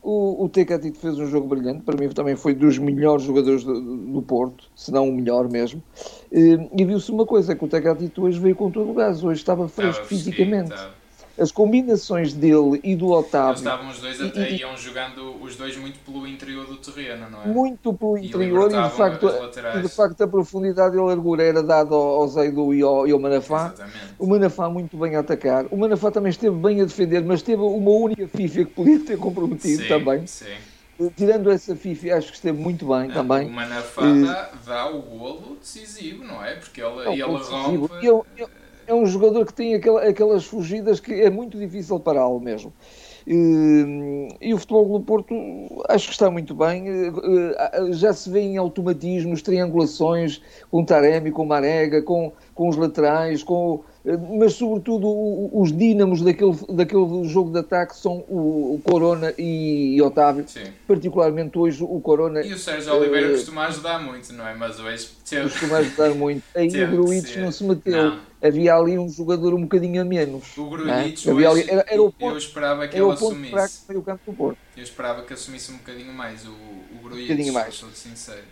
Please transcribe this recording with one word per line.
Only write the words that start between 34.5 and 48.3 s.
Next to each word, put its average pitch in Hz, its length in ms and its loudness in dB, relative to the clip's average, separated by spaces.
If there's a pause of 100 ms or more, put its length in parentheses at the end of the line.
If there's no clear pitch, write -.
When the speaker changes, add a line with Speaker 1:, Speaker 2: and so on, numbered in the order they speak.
Speaker 2:
dá 123 240 -4
o 151 100 -8
golo 135 580 -14
decisivo, 208 640 -16
não 202 220 -14
é? 117 120 -10
Porque - 260 -16
ele, 120 200 -8
Speaker 1:
é 117 60 -4
um - 60 -2
Speaker 2:
ele 135 80 -4
Speaker 1:
golo 139 160 -4
decisivo. 139 480 -4
Speaker 2:
rompe. 175 200 -6
Speaker 1:
E 240 40 6
é, 226 340 2
é, - 40 -14 (400)
é 226 60 2
um 233 120 4
jogador 208 400 4
que - 80 -14
tem 233 220 -2
aquela, 220 260 4
aquelas 208 420 2
fugidas 202 540 -2
que - 140 -10
é 202 180 6
muito 214 260 -8
difícil 190 440 -6
pará-lo 127 400 0
mesmo. 110 320 -8 (540)
E, 147 1040 2 (120)
e 226 120 -2
o 208 60 0
Futebol 214 280 4
Clube 196 180 -2
do - 20 -10
Porto 220 280 0 (540)
acho 196 200 4
que - 40 -10
está 202 180 4
muito 165 240 -8
bem. 175 340 0
Eh, 185 240 -2 (600)
eh, 180 200 -2
já 180 200 2
se - 160 -6
vê 190 120 2